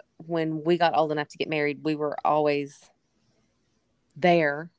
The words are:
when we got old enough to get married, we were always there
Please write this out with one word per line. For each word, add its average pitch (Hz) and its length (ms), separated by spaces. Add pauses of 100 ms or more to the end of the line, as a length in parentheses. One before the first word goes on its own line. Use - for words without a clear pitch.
(260)
when 160 380
we 170 160
got 165 180
old 156 140
enough 147 160
to - 100
get - 120
married, 147 340
we 156 100
were 147 320
always 147 640 (1300)
there 160 640